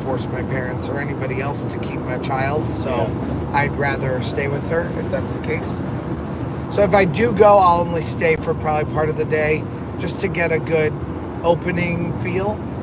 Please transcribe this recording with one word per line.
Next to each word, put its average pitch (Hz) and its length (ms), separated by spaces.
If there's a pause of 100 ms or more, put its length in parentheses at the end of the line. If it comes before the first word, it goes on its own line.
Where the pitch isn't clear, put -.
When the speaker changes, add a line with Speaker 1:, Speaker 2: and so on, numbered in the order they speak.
Speaker 1:
force - 260
my - 160
parents 135 460
or - 100
anybody 127 420
else 113 240
to - 140
keep - 220
my 131 180
child. 135 540
So - 160
Speaker 2:
Yeah. - 640
Speaker 1:
I'd 139 240
rather 135 440
stay 143 260
with 139 220
her 165 140 (160)
if - 120
that's 135 240
the - 60
case. - 400 (920)
So 202 120
if 185 100
I 196 120
do 190 280
go, 202 240
I'll 175 240
only 170 220
stay 160 340
for 160 180
probably 151 380
part 151 160
of 151 80
the 156 80
day 151 380 (360)
just 170 220
to 202 60
get 165 240
a 160 80
good 156 340 (500)
opening 170 760
feel, 185 300 (320)